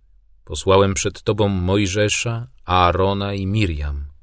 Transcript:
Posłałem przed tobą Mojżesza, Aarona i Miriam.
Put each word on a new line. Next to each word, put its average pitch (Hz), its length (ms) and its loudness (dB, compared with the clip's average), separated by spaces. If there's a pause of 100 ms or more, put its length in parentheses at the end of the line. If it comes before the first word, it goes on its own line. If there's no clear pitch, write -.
(440)
Posłałem 98 500 2
przed - 280 -6
tobą 104 260 0
Mojżesza, 104 1000 0 (160)
Aarona 95 720 2
i 98 120 -4
Miriam. 73 600 -2 (160)